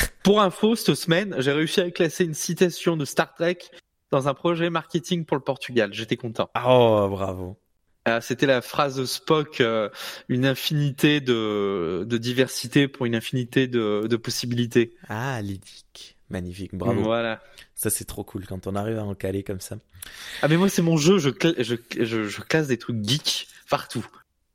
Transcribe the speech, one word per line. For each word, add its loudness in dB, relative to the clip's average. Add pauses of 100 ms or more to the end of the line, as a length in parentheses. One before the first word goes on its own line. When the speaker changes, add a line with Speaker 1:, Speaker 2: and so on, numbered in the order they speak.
(240)
Speaker 1:
pour 6
info, 4
cette 2
semaine, 0
j'ai 2
réussi 2
à 2
classer 0
une -2
citation 0
de -2
Star -2
Trek -2 (520)
dans 0
un 2
projet -2
marketing -4
pour 0
le -10
Portugal. -2
J'étais -4
content. -4 (160)
Speaker 2:
Oh, 6
bravo. -6 (500)
Speaker 1:
Euh, 2
c'était 0
la 4
phrase -2
Spock, 0
euh, 2 (380)
une 0
infinité 2
de, 0
de 0
diversité 0
pour -6
une 0
infinité 0
de, 0
de 2
possibilités. 0 (120)
Speaker 2:
Ah, -6
lyrique. -14 (140)
Magnifique, -8
bravo. 0
Speaker 1:
Voilà. -2 (340)
Speaker 2:
Ça, -4
c'est -4
trop -10
cool -10
quand -12
on -4
arrive -4
à -6
en -6
caler -4
comme -8
ça. -12 (640)
Speaker 1:
Ah, 4
mais 4
moi, 4
c'est 2
mon 4
jeu, 6
je 2
cla-, 2
je, -2 (240)
je, 0
je -6
classe 0
des 0
trucs -6
geeks -2 (220)
partout. -4 (500)